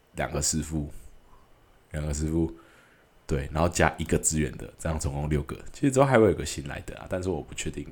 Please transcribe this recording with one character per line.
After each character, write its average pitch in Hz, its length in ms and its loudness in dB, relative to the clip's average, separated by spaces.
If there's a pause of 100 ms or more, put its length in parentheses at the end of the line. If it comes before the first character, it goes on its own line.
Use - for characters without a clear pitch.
(160)
两 67 160 -2
个 71 100 -2
师 76 220 0
傅， 76 260 -4 (1000)
两 76 140 -4
个 76 80 -2
师 76 140 -2
傅， 82 240 2 (760)
对， 67 240 -2
然 78 100 0
后 73 80 4
加 - 280 4
一 80 60 -4
个 - 140 2
支 - 220 0
援 71 180 0
的， - 220 -12
这 82 100 -4
样 80 80 -2
总 73 160 -4
共 73 160 -2
六 73 140 2
个。 - 120 -10 (160)
其 - 100 -14
实 143 100 4
之 131 80 4
后 139 60 8
还 135 120 6
会 110 100 10
有 90 60 6
个 73 120 -4
新 - 220 -6
来 - 180 -8
的 - 120 -10
啊， - 120 -14
但 92 120 -2
是 92 80 -2
我 78 120 -2
不 - 120 -12
确 - 160 -6
定 71 220 -8